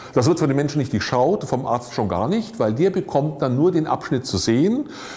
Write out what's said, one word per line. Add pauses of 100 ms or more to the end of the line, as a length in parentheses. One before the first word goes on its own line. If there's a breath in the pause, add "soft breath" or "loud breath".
(140 loud breath)
Das
wird
von
den
Menschen
nicht
durchschaut,
vom
Arzt
schon
gar
nicht,
weil
der
bekommt
dann
nur
den
Abschnitt
zu
sehen, (280 loud breath)